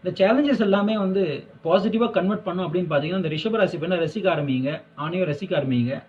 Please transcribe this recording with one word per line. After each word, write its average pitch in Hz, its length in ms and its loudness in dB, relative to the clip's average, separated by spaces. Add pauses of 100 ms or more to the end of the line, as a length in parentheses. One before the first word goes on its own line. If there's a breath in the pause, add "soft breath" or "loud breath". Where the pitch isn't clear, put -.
இந்த 185 200 2
சேலஞ்சஸ் 254 360 4
எல்லாமே 202 380 2
வந்து 190 460 0 (200)
பாசிட்டிவா 214 460 2
கன்வெர்ட் 196 340 0
பண்ணும் 175 300 -4
அப்படின்னு 180 160 0
பாத்தீங்கன்னா, 156 260 0
இந்த 180 120 -2
ரிஷப 156 220 -2
ராசி 202 280 0
பெண்ணை 170 200 -2
ரசிக்க 180 360 -2
ஆரம்பிங்க, 143 460 -2 (180)
ஆணையும் 170 300 -2
ரசிக்க 180 280 -4
ஆரம்பிங்க 131 520 0